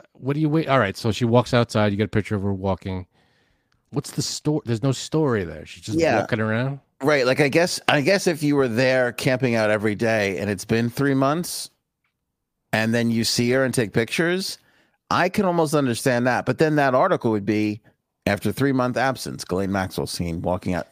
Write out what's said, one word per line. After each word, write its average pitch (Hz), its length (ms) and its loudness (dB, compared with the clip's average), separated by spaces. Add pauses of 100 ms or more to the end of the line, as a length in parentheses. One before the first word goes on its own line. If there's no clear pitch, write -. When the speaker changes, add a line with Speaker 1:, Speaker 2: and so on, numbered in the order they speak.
(140)
Speaker 1:
what 135 200 -4
do 147 60 -2
you 156 100 2
wait? 151 180 0
All 135 120 4
right, 98 180 2
so 113 140 0
she 113 120 -2
walks 120 300 4
outside. 113 380 2
You 98 60 -2
get 107 80 2
a 92 40 -6
picture 110 260 -2
of 95 60 -2
her 101 120 -2
walking. 95 520 -4 (840)
What's - 200 -8
the - 120 -6
sto-, - 420 -4
there's 113 180 -4
no 135 80 0
story 127 520 -2
there. 80 240 -10
She's - 160 -20
just 156 160 -4
Speaker 2:
Yeah. 151 220 2
Speaker 1:
walking 113 180 0
around. 117 400 -2 (220)
Speaker 2:
Right. 139 260 2
Like, 131 120 2
I 147 80 6
guess, 165 400 2
I 147 140 2
guess 185 240 2
if 160 160 0
you 147 140 2
were 135 120 4
there 127 460 2
camping 127 400 0
out 110 160 2
every 107 240 0
day 101 460 0
and 101 100 -4
it's 98 160 -4
been 117 240 0
three 139 240 0
months 139 560 -2 (1040)
and 110 200 0
then 117 180 0
you 113 120 0
see 120 280 0
her 135 120 2
and 127 100 -2
take 110 200 -4
pictures, 170 640 -2 (520)
I 160 200 2
can 196 160 0
almost 170 280 0
understand 127 540 0
that. 117 180 0
But - 120 -2
then 156 180 2
that 139 180 2
article 143 380 2
would 104 140 -2
be, 107 360 -2 (440)
"After 101 260 0
three-month 127 460 0
absence, 117 480 -4
Ghislaine 95 260 -4
Maxwell 92 340 -4
seen 85 360 -6
walking 90 320 -4
out." 85 180 -6